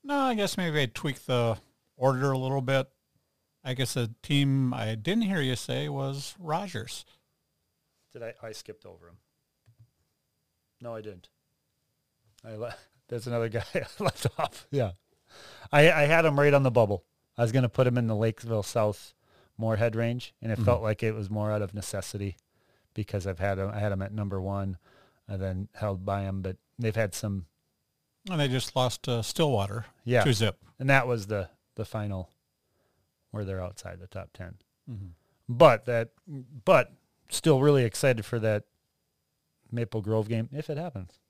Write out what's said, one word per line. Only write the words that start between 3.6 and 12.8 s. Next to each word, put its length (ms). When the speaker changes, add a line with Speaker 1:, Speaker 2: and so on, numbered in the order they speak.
Speaker 1:
I 100
guess 200
the 180
team 500
I 220
didn't 300
hear 160
you 160
say 320
was 500
Rogers. 680
Speaker 2:
Did 100
I? 100
I 100
skipped 340
over 220
him. 80
No, 140
I 60
didn't. 280
I 80
le-, 220